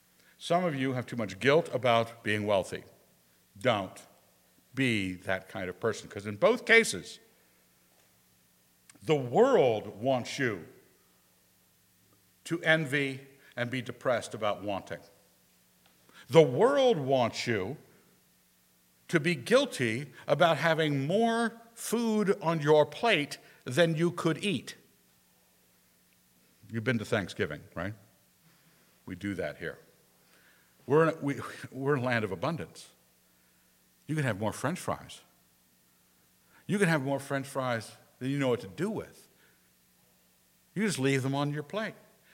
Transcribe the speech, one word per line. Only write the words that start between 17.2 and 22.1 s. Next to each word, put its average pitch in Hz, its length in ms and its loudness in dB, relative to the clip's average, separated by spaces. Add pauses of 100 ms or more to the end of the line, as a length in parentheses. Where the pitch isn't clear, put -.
you 113 320 -4 (1300)
to 170 100 2
be 165 160 2
guilty 135 800 0 (140)
about 147 320 4
having 151 480 0
more 226 520 0 (140)
food 214 720 0